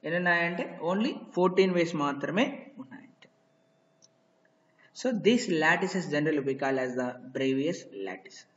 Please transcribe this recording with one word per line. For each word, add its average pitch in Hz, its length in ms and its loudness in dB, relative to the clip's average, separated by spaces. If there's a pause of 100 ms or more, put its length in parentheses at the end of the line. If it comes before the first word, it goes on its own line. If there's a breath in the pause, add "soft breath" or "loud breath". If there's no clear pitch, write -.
ఎన్ని 170 160 -2
ఉన్నాయంటే, 175 460 0 (260)
only 214 220 0 (240)
fourteen 185 360 4
ways 170 200 2 (120)
మాత్రమే 143 420 0 (320)
ఉన్నాయంటే. - 500 -20 (1700 soft breath)
So, - 160 -4
these 214 360 4
lattices 175 640 2
generally 147 300 2
we 135 140 -2
call 135 240 0
as 127 160 -2
the 123 140 -2 (260)
Bravais 135 460 0 (260)
lattice. 92 320 -12 (180)